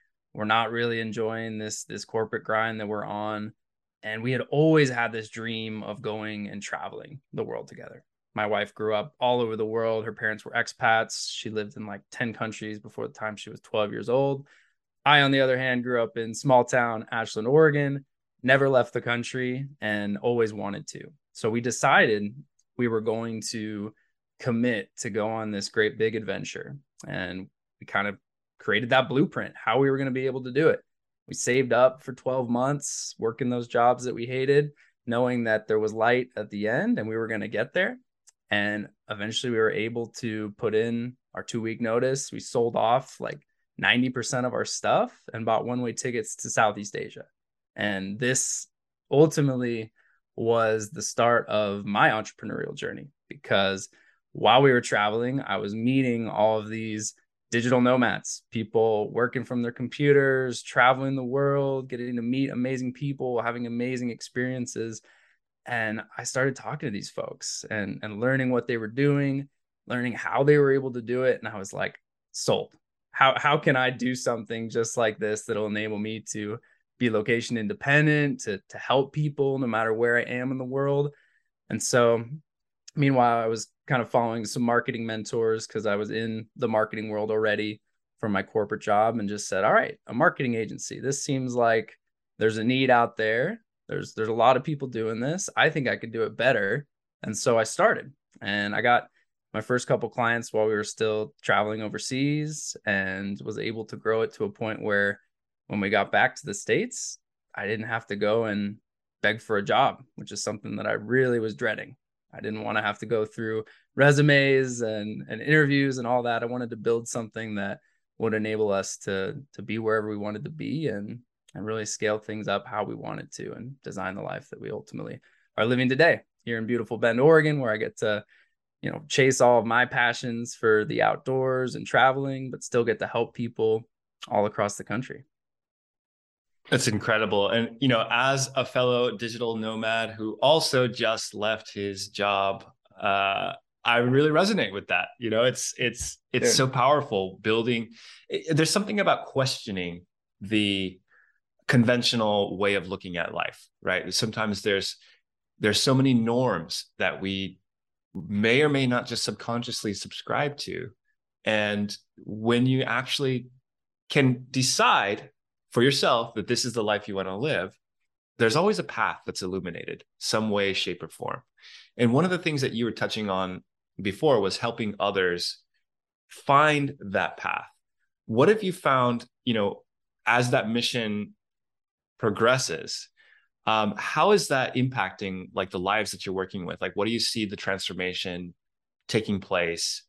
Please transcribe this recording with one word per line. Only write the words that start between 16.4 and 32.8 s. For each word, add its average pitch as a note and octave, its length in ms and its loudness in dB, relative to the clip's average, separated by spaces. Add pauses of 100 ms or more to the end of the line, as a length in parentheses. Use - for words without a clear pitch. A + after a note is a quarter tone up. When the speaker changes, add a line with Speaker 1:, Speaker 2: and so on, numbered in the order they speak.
Speaker 1:
town A#2 460 0
Ashland, A2+ 380 -4
Oregon, C#3+ 560 4 (380)
never C3+ 260 6
left B2+ 240 4
the A#2+ 80 -2
country, B2+ 680 -4 (140)
and G#2 380 -2
always A#2 340 2
wanted G2+ 360 -8
to. - 240 -16 (200)
So - 160 -4
we A#2 140 -2
decided A#2+ 720 2 (420)
we B2 120 0
were A2 120 0
going A2+ 400 -4 (120)
to G#2+ 420 -8 (440)
commit A#2 600 0
to A#2+ 100 -8
go G#2+ 200 -2
on A2 220 -4
this G2+ 200 -6
great G#2+ 260 2
big A2 180 0
adventure. G#2+ 640 -8 (300)
And F#2 400 -8 (340)
we - 60 -20
kind G2+ 200 0
of G2 120 -6 (400)
created A2 320 -2
that B2+ 180 4
blueprint, B2+ 480 0
how A#2 220 0
we C#3 120 4
were C3+ 60 0
gonna C3+ 140 -2
be C3 160 -2
able B2+ 180 -4
to B2+ 80 -10
do D3+ 160 4
it. A2 120 2 (460)
We D3 80 -10
saved B2+ 380 2
up B2+ 300 6
for C3 100 -10
twelve B2+ 380 -4
months, C3 680 -2